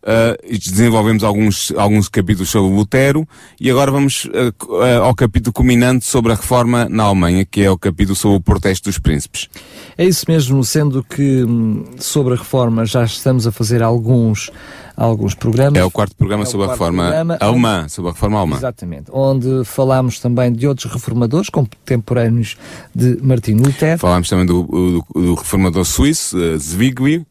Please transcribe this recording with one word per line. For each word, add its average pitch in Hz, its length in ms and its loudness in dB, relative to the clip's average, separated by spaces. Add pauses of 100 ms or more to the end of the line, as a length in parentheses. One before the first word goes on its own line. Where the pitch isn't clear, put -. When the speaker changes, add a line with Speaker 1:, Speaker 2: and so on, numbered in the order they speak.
Speaker 1:
Ah, 113 320 2 (120)
e 110 120 -6
desenvolvemos 110 680 2
alguns, 104 500 0
alguns 104 320 2
capítulos 92 420 -2
sobre 95 240 2
Lutero 135 540 0 (320)
e 123 100 -2
agora 135 220 2
vamos, 139 420 0
ah, 120 240 0
co-, 107 200 -6
ah, 120 220 4
ao 113 140 2
capítulo 113 380 0
culminante 123 540 2
sobre 117 260 0
a 110 40 2
reforma 120 540 0
na 110 140 0
Alemanha, 95 400 2
que - 180 -2
é 98 80 4
o 92 80 2
capítulo 95 380 -2
sobre 101 220 2
o - 20 2
protesto 95 500 0
dos 92 80 -4
príncipes. - 520 -4 (480)
Speaker 2:
É 170 80 2
isso 185 200 2
mesmo, 139 380 2
sendo 139 400 0
que, 135 400 0
hum, 113 400 0 (140)
sobre 127 360 -2
a 120 40 -2
reforma 117 480 0
já 120 180 0
estamos 120 420 0
a 117 60 0
fazer 117 320 0
alguns, 113 640 0 (460)
alguns 107 400 -2
programas. 131 420 2
Speaker 1:
É 90 60 4
o 92 80 0
quarto 104 240 -4
programa 104 280 0
Speaker 2:
É 101 40 -4
o - 20 -8
Speaker 1:
sobre 101 140 -2
a 95 60 -2
Speaker 2:
quarto - 100 -6
Speaker 1:
reforma 87 240 0
Speaker 2:
programa, 160 380 -2
Speaker 1:
alemã, 110 400 2
Speaker 2:
onde 76 100 -8
Speaker 1:
sobre 87 180 -6
a 85 40 -8
reforma 107 260 -2
alemã. 80 160 0
Speaker 2:
Exatamente, 85 560 -8
onde 131 540 0
falámos 131 540 0
também 123 340 0
de 113 120 -2
outros 131 240 -2
reformadores 123 600 -2
contemporâneos 117 1040 -2 (400)
de 120 260 2
Martin 123 340 2
Lutero. 143 440 2
Speaker 1:
Falámos 90 300 0
também 92 160 2
do, 87 180 2
do, 87 580 -2
do 90 140 2
reformador 92 480 0
suíço, 127 580 0
eh, 82 160 0
Zwingli. 127 720 -2